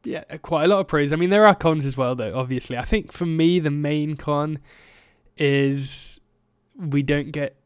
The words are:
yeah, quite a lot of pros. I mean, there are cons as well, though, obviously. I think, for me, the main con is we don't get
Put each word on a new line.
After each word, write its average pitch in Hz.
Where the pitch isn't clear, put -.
yeah, -
quite 156
a -
lot 196
of 190
pros. 143
I 156
mean, 175
there 214
are 196
cons 156
as 135
well, 127
though, 110
obviously. 127
I 120
think, -
for -
me, 165
the 151
main 147
con 147
is 139
we 147
don't 143
get 143